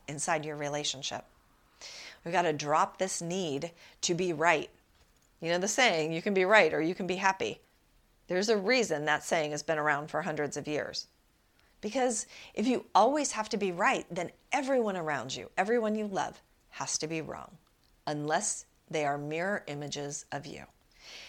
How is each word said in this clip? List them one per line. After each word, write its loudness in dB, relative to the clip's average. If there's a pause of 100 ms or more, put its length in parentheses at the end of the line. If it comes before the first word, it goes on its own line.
inside -2
your -8
relationship. -4 (1000)
We -8
gotta 4
drop 2
this -2
need -4 (300)
to 0
be 0
right. 2 (680)
You -2
know 2
the 0
saying, 4
"You -2
can 0
be 6
right 8
or 2
you 0
can -6
be -2
happy." 0 (640)
There's 0
a 4
reason 0
that 2
saying 0
has -6
been 0
around 0
for -2
hundreds -4
of -8
years. -4 (760)
Because 0 (300)
if 0
you 2
always 6
have -4
to -2
be 0
right, 2
then -6 (200)
everyone 2
around -4
you, -10
everyone 2
you -2
love, -4 (280)
has -4
to -4
be -4
wrong, -12 (500)
unless -2 (240)
they 0
are 0
mirror -4
images -8
of -6
you. -14 (640)